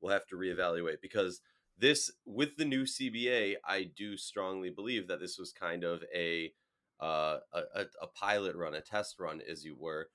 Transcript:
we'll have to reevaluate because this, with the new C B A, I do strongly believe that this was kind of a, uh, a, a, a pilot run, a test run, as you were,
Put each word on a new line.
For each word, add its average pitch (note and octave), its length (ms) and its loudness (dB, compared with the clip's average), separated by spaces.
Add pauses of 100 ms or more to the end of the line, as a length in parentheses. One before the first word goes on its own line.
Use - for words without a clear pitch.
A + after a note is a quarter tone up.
we'll F#2+ 120 2
have G2 140 4
to F#2 100 -10
reevaluate E2+ 640 2
because F#2 400 0 (380)
this, C#3+ 320 6 (160)
with C#3+ 320 0
the D#3 80 2
new C3+ 180 2
C C3 240 -2
B A#2 220 0
A, G#2+ 260 4 (100)
I F#2+ 180 0
do G2+ 340 -8
strongly F#2+ 500 -2
believe G2 400 -4
that E2+ 120 -2
this F2 180 -6
was F2+ 140 -10
kind F2 320 -4
of E2+ 200 -2 (100)
a, E2+ 380 0 (480)
uh, D#2 380 2 (140)
a, F2 80 -2 (140)
a, G2 100 0 (180)
a F2 60 -6
pilot G2+ 480 0
run, E2 180 -2
a D#2 80 -4
test - 360 -4
run, D#2+ 220 -6 (100)
as D2+ 140 -10
you D#2 100 -12
were, D#2 400 -6